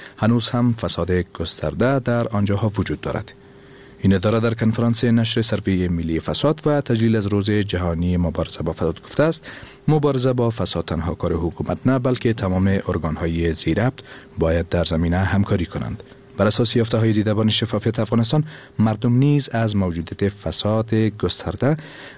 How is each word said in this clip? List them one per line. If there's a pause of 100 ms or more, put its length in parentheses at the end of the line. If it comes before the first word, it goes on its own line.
(180)
هنوز
هم
فساد
گسترده
در
آنجاها
وجود
دارد. (680)
این
اداره
در
کنفرانس
نشر
سروی
ملی
فساد
و
تجلیل
از
روز
جهانی
مبارزه
با
فساد
گفته
است: (420)
«مبارزه
با
فساد
تنها
کار
حکومت
نه،
بلکه
تمام
ارگان‌های
زیربط (440)
باید
در
زمینه
همکاری
کنند.» (340)
بر
اساس
یافته‌های
دیدبان
شفافیت
افغانستان، (360)
مردم
نیز
از
موجودیت
فساد
گسترده (400)